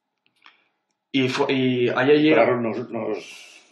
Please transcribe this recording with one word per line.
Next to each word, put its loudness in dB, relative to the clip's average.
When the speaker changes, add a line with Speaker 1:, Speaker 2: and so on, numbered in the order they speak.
Speaker 1:
Y 0
fu-, -2
y 0
ahí 2
llega 4
Speaker 2:
Claro, 0
nos, -6
nos, -12